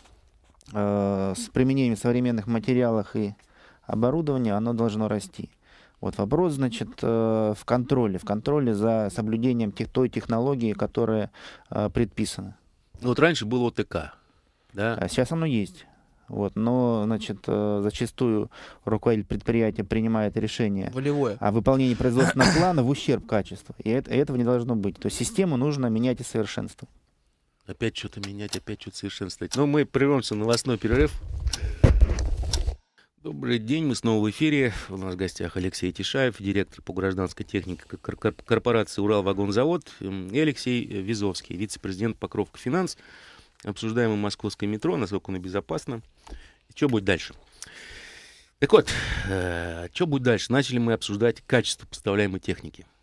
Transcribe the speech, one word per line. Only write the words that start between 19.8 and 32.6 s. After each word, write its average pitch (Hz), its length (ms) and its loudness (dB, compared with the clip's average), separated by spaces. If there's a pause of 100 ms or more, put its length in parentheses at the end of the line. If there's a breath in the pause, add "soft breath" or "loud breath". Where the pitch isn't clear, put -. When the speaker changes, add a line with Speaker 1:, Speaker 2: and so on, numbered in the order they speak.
Speaker 1:
принимает 110 540 0
решение 104 540 -2
Speaker 3:
Волевое. 135 480 0
Speaker 1:
о 107 120 2
выполнении 127 420 4
производственного 127 580 4
Speaker 3:
<coughs> 156 60 4
Speaker 1:
плана 170 240 4
в 120 80 4
ущерб 135 380 0
качеству. - 560 -2
И 110 80 0
это, 131 200 0
этого 135 260 2
не 123 60 2
должно 120 320 2
быть. 98 220 -2
То - 80 -10
есть 104 120 -2
систему 160 400 0
нужно 139 280 0
менять 117 360 0
и - 20 -8
совершенствовать. - 640 -6 (800)
Speaker 2:
Опять 110 280 -4
что-то - 320 -10
менять, 101 280 -8
опять 110 260 -10
что-то - 160 -14
совершенствовать. 98 580 -8
Но 143 120 2
мы 143 180 2
прервемся 135 480 0
на 104 80 -2
новостной 117 380 0
перерыв. 131 340 2 (2000 loud breath)